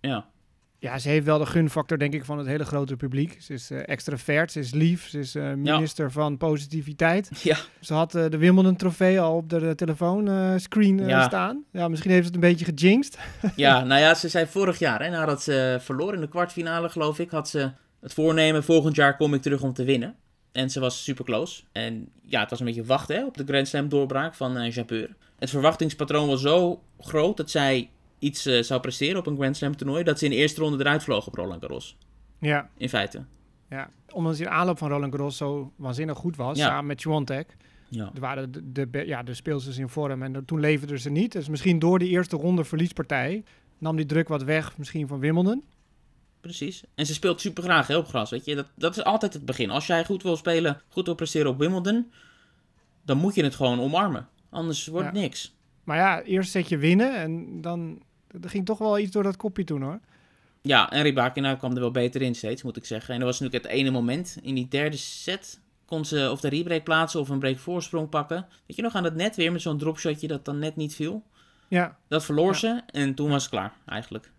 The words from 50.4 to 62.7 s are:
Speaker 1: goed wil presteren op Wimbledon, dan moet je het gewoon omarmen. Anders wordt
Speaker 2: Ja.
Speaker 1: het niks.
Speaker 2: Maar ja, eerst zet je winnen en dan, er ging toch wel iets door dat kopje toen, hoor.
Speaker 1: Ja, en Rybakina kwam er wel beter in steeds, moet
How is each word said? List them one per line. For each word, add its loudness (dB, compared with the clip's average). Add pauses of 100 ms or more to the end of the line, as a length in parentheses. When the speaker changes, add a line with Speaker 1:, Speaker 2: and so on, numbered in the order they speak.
Speaker 1:
goed -4
wil -2
presteren 0
op -2
Wimbledon, 0 (920)
dan 2
moet 2
je 4
het 0
gewoon 2
omarmen. 0 (220)
Anders -6
wordt -4
Speaker 2:
Ja. -6
Speaker 1:
het -2
niks. -8 (280)
Speaker 2:
Maar -4
ja, 2
eerst -2
zet -2
je 0
winnen 4
en -6
dan, -8 (400)
er -12
ging -4
toch -2
wel 2
iets -2
door 0
dat -2
kopje -6
toen, -4
hoor. -8 (600)
Speaker 1:
Ja, 4
en 2
Rybakina 2
kwam -4
er -4
wel 0
beter -2
in -2
steeds, -8
moet -8